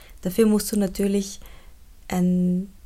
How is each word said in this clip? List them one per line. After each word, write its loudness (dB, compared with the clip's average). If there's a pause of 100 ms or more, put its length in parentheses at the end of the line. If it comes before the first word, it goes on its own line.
(220)
Dafür 2
musst 2
du 0
natürlich -2 (680)
ein, 0 (140)